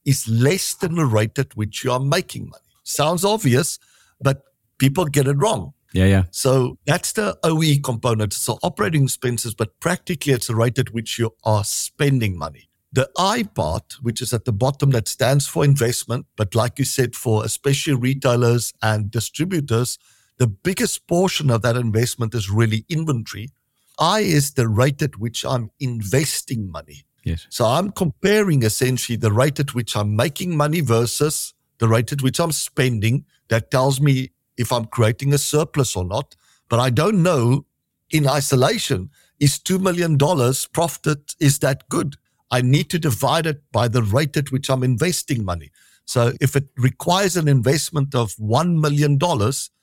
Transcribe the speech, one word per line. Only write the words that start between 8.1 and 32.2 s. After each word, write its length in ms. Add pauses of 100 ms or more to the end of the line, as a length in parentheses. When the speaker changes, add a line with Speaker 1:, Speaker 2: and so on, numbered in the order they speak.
Speaker 1:
So 300
operating 420
expenses, 500
but 260
practically 540
it's 120
the 80
rate 240
at 160
which 240
you 240
are 220
spending 760
money. 300 (240)
The 260
I 260 (100)
part, 480
which 200
is 100
at 120
the 80
bottom, 380
that 180
stands 380
for 180
investment, 640 (100)
but 180
like 240
you 60
said, 320
for 280
especially 500
retailers 800 (100)
and 280
distributors, 880 (380)
the 100
biggest 600
portion 440
of 120
that 140
investment 580
is 160
really 380
inventory. 600 (500)
I 220
is 320
the 160
rate 340
at 160
which 260
I'm 260 (100)
investing 920
money. 340 (200)
Speaker 2:
Yes. 260
Speaker 1:
So 160
I'm 260
comparing 720
essentially 520
the 140
rate 300
at 140
which 200
I'm 220
making 400
money 240
versus 720 (240)
the 80
rate 240
at 120